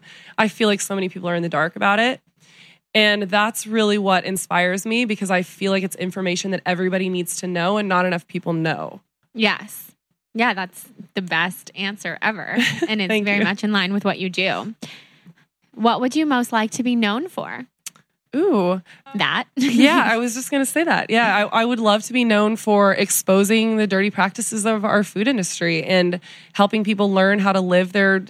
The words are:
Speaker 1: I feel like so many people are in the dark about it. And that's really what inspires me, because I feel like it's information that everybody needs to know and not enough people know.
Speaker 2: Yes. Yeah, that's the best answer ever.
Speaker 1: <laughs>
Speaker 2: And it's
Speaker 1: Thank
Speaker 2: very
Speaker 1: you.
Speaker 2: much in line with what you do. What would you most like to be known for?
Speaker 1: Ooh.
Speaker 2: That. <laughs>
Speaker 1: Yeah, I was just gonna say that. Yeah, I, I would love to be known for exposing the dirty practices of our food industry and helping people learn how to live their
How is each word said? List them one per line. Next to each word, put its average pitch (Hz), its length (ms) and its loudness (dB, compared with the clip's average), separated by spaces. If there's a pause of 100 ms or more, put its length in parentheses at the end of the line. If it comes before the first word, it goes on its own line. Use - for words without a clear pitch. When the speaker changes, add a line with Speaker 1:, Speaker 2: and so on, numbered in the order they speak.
(360)
Speaker 1:
I 220 120 2
feel 220 200 0
like 202 120 0
so - 140 -6
many 190 140 -4
people 180 200 -8
are 175 80 -2
in 170 60 -2
the 170 60 -4
dark 160 280 -2
about 202 240 2
it. 240 200 -2 (760)
And 208 300 4
that's 208 420 -2
really 214 320 2
what 190 260 2
inspires 180 640 -2
me, 226 180 0
because 208 260 -4
I 185 120 2
feel 196 280 -4
like 190 140 0
it's 185 120 -8
information 185 560 -4
that 180 140 -4
everybody 185 440 -2
needs 180 260 -4
to - 100 -8
know 180 300 -2
and 208 120 -2
not 180 180 2
enough 175 200 -4
people 170 280 -6
know. 160 460 -4 (340)
Speaker 2:
Yes. 214 580 -4 (420)
Yeah, 226 200 0
that's 185 300 -10 (300)
the 196 80 -4
best 175 520 -4
answer 196 460 -8
ever. 202 360 -4 (160)
Speaker 1:
<laughs> - 160 -4
Speaker 2:
And 220 120 -2
it's 190 80 -2
Speaker 1:
Thank 214 160 0
Speaker 2:
very 202 140 0
Speaker 1:
you. 208 60 2
Speaker 2:
much 196 200 -2
in 214 80 0
line 196 220 0
with 202 100 -2
what 196 140 0
you 190 100 -6
do. 180 460 -4 (1040)
What 226 240 2
would 254 160 -2
you 311 100 2
most 247 260 0
like 220 200 0
to - 100 -6
be 240 140 0
known 233 320 0
for? - 380 -10 (680)
Speaker 1:
Ooh. 202 480 2 (320)
Speaker 2:
That. 170 360 0
<laughs> - 60 -12
Speaker 1:
Yeah, 277 540 4
I 226 80 2
was 233 160 -4
just 254 160 -10
gonna 277 160 2
say 311 180 0
that. 208 260 0
Yeah, 214 420 2
I, 220 100 2
I - 20 2
would 240 160 0
love 214 240 4
to - 80 -10
be 247 120 2
known 214 320 4
for 202 380 4
exposing 202 840 2
the 214 100 2
dirty 196 240 0
practices 202 560 -2
of 220 180 0
our 208 200 2
food 208 240 -2
industry 170 560 -2
and 180 360 2 (340)
helping 208 300 2
people 202 260 0
learn 196 280 4
how 196 140 2
to 190 80 2
live 180 320 2
their 190 380 2